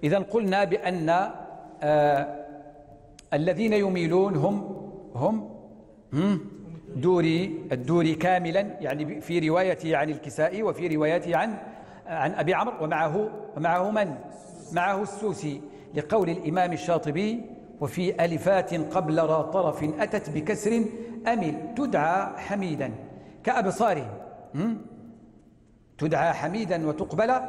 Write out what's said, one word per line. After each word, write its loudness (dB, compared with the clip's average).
إذن 4
قلنا 2
بأن، 2
آه، 4
الذين 2
يميلون 2
هم، 0
هم، 0
هم 2
دوري، 2
الدوري 2
كاملاً، 2
يعني -4
ب-، -6
في 0
روايته 2
عن 2
الكسائي -2
وفي 0
روايته 2
عن، 0
عن 0
أبي 2
عمرو، -2
ومعه، 0
ومعه 2
من؟ 0
معه 2
السوسي، -4
لقول 2
الإمام 0
الشاطبي: 0
"وفي 0
ألفات 2
قبل 0
را 4
طرف 0
أتت -2
بكسر 0
أمل -2
تدعى 0
حميداً -4
كأبصارهم". 2
هم؟ -2
تدعى 2
حميداً -2
وتقبل 0